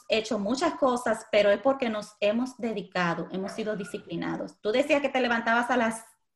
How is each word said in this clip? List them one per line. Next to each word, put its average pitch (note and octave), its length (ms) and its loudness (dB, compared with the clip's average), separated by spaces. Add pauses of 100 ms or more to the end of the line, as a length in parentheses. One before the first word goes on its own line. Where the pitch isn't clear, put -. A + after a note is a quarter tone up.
hecho A3 300 0
muchas C4 360 0
cosas, A#3+ 560 0
pero G#3 200 6
es G#3 100 4
porque C4+ 300 0
nos G#3 280 -8
hemos A#3 380 0
dedicado, F3+ 760 -2
hemos F#3+ 200 -6
sido G#3+ 240 -4
disciplinados. F3 880 -8
Tú G#3 100 0
decías C#4+ 280 4
que C#4 100 0
te C4 120 0
levantabas A#3 480 2
a B3+ 80 2
las, A3+ 260 0 (320)